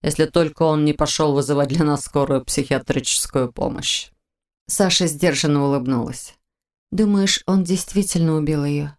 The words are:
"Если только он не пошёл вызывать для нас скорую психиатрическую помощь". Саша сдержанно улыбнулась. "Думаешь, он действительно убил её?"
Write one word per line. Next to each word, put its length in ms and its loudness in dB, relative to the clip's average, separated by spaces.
"Если 240 0
только 380 0
он 220 4
не 80 2
пошёл 400 0
вызывать 360 0
для 160 2
нас 180 0
скорую 400 0
психиатрическую 1080 -2
помощь". 600 -6
Саша 400 2
сдержанно 560 2
улыбнулась. 720 -2
"Думаешь, 560 2
он 160 2
действительно 720 0
убил 300 0
её?" 340 -4